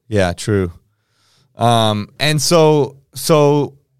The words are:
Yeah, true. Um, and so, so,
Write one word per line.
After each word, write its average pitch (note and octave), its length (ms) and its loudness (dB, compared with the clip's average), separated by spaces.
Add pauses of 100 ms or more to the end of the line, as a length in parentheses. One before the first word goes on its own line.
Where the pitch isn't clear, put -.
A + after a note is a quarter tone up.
Yeah, G2 240 -2
true. F#2+ 400 -4 (840)
Um, A2 520 0 (100)
and D3+ 220 -2
so, D#3 560 2 (180)
so, D3 600 0 (260)